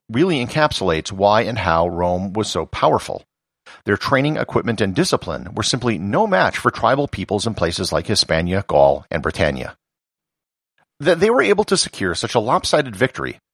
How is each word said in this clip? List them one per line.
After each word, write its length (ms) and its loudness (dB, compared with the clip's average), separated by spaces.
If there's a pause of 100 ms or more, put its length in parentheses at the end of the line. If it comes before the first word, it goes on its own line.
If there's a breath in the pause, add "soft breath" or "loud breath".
really 360 0
encapsulates 680 0
why 300 4
and 160 -4
how 300 2
Rome 440 -2
was 180 -2
so 140 -4
powerful. 600 0 (600 loud breath)
Their 120 2
training, 400 0
equipment, 440 -2
and 140 2
discipline 600 -2
were 80 -4
simply 360 -2
no 280 0
match 300 0
for 140 0
tribal 380 0
peoples 380 -4
in 80 -2
places 380 -2
like 140 -2
Hispania, 600 0
Gaul, 440 4
and 120 -4
Britannia. 540 -2 (1200)
That 200 2
they 80 6
were 140 4
able 220 2
to 120 0
secure 380 -2
such 200 -4
a 60 4
lopsided 560 0
victory 440 -2 (140)